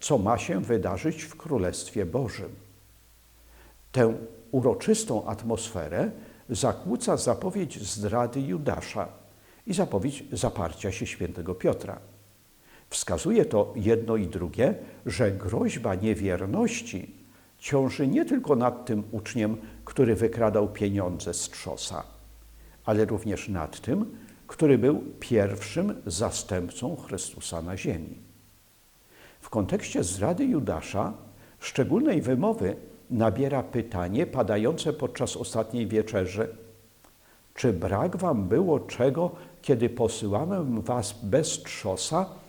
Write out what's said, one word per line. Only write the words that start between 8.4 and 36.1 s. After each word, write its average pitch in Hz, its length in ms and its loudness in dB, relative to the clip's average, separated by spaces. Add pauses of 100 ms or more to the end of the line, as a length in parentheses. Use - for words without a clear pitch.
Judasza 135 680 -4 (580)
i 196 80 -2
zapowiedź 147 580 0
zaparcia 95 600 -2
się 117 140 -6
świętego 90 480 -6
Piotra. - 440 -2 (920)
Wskazuje 160 540 2
to 104 320 4
jedno 113 400 4
i 101 100 2
drugie, 90 480 0 (320)
że 113 240 2
groźba 107 640 -2
niewierności 98 1200 0 (440)
ciąży 135 480 2
nie 233 180 4
tylko 247 320 2
nad 123 300 2
tym 107 160 0 (100)
uczniem, 110 440 0 (280)
który 117 300 4
wykradał 107 540 4
pieniądze 98 640 -2
z - 160 -6
trzosa, - 520 -8 (840)
ale 110 200 4
również 104 440 -2
nad 85 320 -4
tym, 196 380 -2 (280)
który 139 320 6
był 127 240 4 (180)
pierwszym 110 760 0 (120)
zastępcą 90 880 -4
Chrystusa - 640 -8
na 90 140 -6
ziemi. 82 420 -6 (1200)
W - 100 -18
kontekście 110 540 0
zdrady 156 400 0
Judasza 120 680 -2 (480)
szczególnej 190 640 2
wymowy 127 540 0 (340)
nabiera 123 520 2
pytanie 110 640 -2
padające 120 680 0
podczas - 440 -4
ostatniej 123 500 -2
wieczerzy: 101 640 0 (1040)